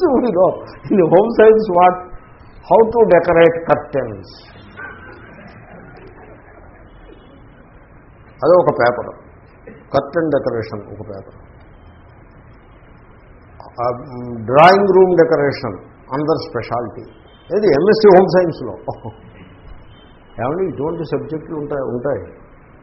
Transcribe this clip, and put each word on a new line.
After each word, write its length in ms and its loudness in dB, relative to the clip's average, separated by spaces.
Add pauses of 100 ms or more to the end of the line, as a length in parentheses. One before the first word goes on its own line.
(160)
we 220 0
know, 120 4 (440)
in 60 2 (140)
home 240 4
science 280 6 (120)
what? 180 4 (760)
How 100 4 (140)
to 60 0 (140)
decorate 420 4 (140)
curtains. 580 -6 (4000)
అదే 180 4
ఒక 100 0 (100)
పేపర్, 280 -2 (840)
కర్టెన్ 420 -4
డెకరేషన్ 480 -6 (100)
ఒక 160 -16
పేపర్. 280 -18 (2500)
ఆ, 40 -4 (680)
డ్రాయింగ్ 460 6
రూమ్ 240 6
డెకరేషన్, 540 -2 (400)
another 320 -4
specialty. 580 -10 (500)
ఏది 120 0 (100)
ఎంఎస్సీ 380 4
హోమ్ 200 6
సైన్స్లో. 380 -2 (1700)
ఏమండి, 300 -4
ఇటువంటి 320 -8 (100)
సబ్జెక్టులు 500 -8
ఉంటాయి, 200 -8 (120)
ఉంటాయి. 260 -6 (600)